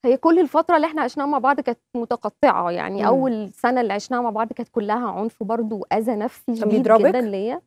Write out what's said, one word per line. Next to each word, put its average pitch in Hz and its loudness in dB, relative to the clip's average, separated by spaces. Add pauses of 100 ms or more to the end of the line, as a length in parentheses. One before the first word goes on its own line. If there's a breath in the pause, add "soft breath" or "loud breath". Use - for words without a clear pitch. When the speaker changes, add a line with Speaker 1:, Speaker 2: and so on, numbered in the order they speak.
Speaker 1:
هي 254 4
كل 330 4
الفترة 320 2
اللي 311 2
إحنا 311 -4
عشناها 277 -4
مع 294 0
بعض 262 0
كانت - -4 (180)
متقطعة، 202 0
يعني 190 -4
Speaker 2:
مم. 196 0
Speaker 1:
أول 233 0
سنة 247 0
اللي 214 -2
عشناها 240 -4
مع 233 -2
بعض 220 -4
كانت 240 -10
كلها 220 -2
عنف 196 -6
برضو 220 -4
وأذى 220 -2
نفسي 208 -6
Speaker 2:
كان 233 -4
Speaker 1:
شديد 208 -2 (120)
Speaker 2:
بيضربك؟ 220 6
Speaker 1:
جدًا 254 4
ليا. 220 -4